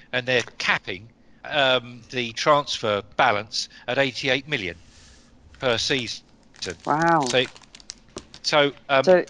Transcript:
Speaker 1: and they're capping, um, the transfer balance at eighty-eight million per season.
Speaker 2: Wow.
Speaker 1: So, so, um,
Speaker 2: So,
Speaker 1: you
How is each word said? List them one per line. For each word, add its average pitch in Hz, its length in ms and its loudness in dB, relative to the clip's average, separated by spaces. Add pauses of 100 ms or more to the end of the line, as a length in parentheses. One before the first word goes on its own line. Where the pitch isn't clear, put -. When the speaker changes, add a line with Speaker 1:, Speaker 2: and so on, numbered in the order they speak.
(120)
Speaker 1:
and 127 140 -4
they're 127 160 2 (160)
capping, 110 500 -4 (360)
um, 127 640 -2
the 120 220 -6
transfer 120 720 0 (140)
balance 107 520 0 (180)
at 123 120 -2
eighty-eight 135 500 -2
million 95 280 -6 (840)
per 120 180 0
season. 123 460 -4 (600)
Speaker 2:
Wow. 160 440 2
Speaker 1:
So, 127 160 2 (960)
so, 143 300 4 (160)
um, 135 160 4
Speaker 2:
So, 185 140 8
Speaker 1:
you - 120 0